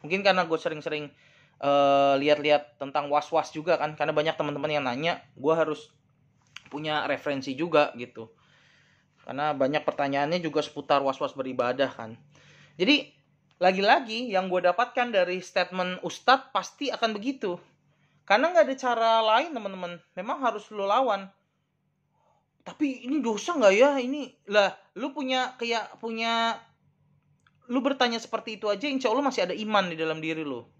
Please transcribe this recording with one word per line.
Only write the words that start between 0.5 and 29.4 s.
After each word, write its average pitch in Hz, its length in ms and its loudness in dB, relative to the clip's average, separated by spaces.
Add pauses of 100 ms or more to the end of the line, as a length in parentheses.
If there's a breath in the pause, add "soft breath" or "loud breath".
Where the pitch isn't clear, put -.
sering-sering, 151 480 -6 (560 soft breath)
eh, 139 560 6
lihat-lihat 147 560 2
tentang 143 320 -6
was-was 147 480 0
juga 156 240 0
kan, 151 160 -4
karena 151 160 -2
banyak 151 240 0
teman-teman 147 320 -4
yang 147 160 -2
nanya, 135 480 -4
gue 147 240 0
harus 156 320 -2 (800)
punya 147 400 -4
referensi 139 480 -4
juga 156 400 2
gitu. 117 320 -14 (960 soft breath)
Karena 147 320 -4
banyak 139 320 0
pertanyaannya 143 560 -2
juga 151 240 -2
seputar 143 320 0
was-was 139 400 -2
beribadah 127 560 -2
kan. 113 240 -14 (560 soft breath)
Jadi, 247 320 2 (560)
lagi-lagi 220 720 4
yang 185 160 0
gue 180 80 0
dapatkan 233 560 0
dari 180 240 2
statement 180 640 -4
Ustadz 254 480 0
pasti 233 400 -6
akan 220 240 -2
begitu. 214 400 -6 (720)
Karena 254 240 4
nggak 330 160 6
ada 262 80 -2
cara 233 360 0 (120)
lain, 247 320 2
teman-teman. 185 480 -10 (160)
Memang 269 240 -6
harus 208 320 -2
lo 196 160 -2
lawan. 202 400 0 (1400)
"Tapi 254 400 -4
ini 277 160 -2
dosa 220 320 -2
nggak 208 240 6
ya? 277 240 6
Ini," 254 480 -8
lah, 202 240 4 (240)
lu 269 160 -6
punya, 254 400 -2
kayak 226 480 -6
punya, 226 560 -2 (1120)
lu 240 80 0
bertanya 254 400 0
seperti 220 400 -8
itu 220 80 -6
aja, 208 240 -2
insya 254 240 0
Allah 277 160 0
masih 208 160 -2